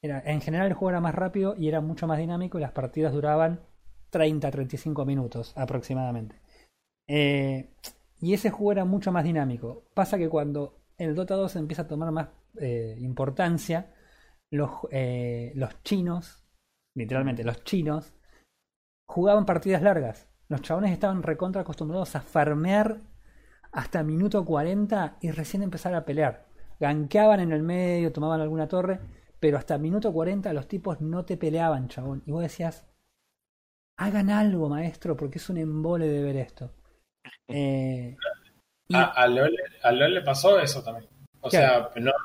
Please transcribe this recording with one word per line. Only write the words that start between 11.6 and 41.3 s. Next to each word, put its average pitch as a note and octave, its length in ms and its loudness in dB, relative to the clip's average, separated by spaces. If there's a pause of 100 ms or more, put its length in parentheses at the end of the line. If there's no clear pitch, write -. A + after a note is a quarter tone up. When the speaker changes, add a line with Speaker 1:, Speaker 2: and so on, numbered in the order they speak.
Speaker 1:
a D3+ 40 -8
tomar D#3 240 -4
más, D#3 180 -4 (300)
eh, A#2 400 -4
importancia, C#3 920 -2 (580)
los, C#3+ 180 0 (220)
eh, B2 640 -4
los C3 280 -6
chinos, F3 580 0 (540)
literalmente B2 480 0
los A#2+ 220 -4
chinos, D#3 480 -2 (920)
jugaban G3+ 400 4
partidas F#3 360 2
largas. E3 480 2 (180)
Los C#3 140 -4
chabones F#3 320 0
estaban F#3 300 0
recontra F#3 400 -2
acostumbrados E3 520 -6
a C#3 60 -4
farmear F3 800 2 (720)
hasta - 300 -4
minuto F3 420 0
cuarenta F3+ 720 0
y E3+ 120 -4
recién D#3 320 -4
empezar F3+ 300 -4
a E3 120 -2
pelear. C#3+ 400 0 (340)
Gankeaban D#3 640 6
en E3+ 100 2
el D#3 120 2
medio, F3 500 0
tomaban D#3+ 260 0
alguna D#3 300 -2
torre, F#3 320 0 (400)
pero D3 160 4
hasta D3 200 -2
minuto F3+ 360 0
cuarenta F#3 400 0
los C#3 160 -4
tipos F3 320 -4
no E3 240 -4
te F#3 100 -4
peleaban, D#3 540 0
chabón. C#3 360 -8
Y D3 60 -8
vos D#3+ 120 -2
decías, E3 420 -6 (1120)
"Hagan G3 320 2
algo, G3+ 400 2
maestro, D#3+ 460 -4
porque C#3 240 -6
es - 100 -16
un F3+ 80 -4
embole D#3+ 500 -2
de C#3+ 160 0
ver C#3 140 -2
esto". B2+ 340 -8 (520)
Speaker 2:
<laughs> - 80 -20 (160)
Speaker 1:
Eh, C3 680 -2 (720)
y E3+ 80 0
Speaker 2:
A, C3 100 8
a B2 220 4
lol, B2 280 4 (280)
a B2 80 8
lol C#3+ 220 4
le F#3 80 2
pasó E3 380 6
eso C#3 240 -2
también. A#2 240 -10 (340)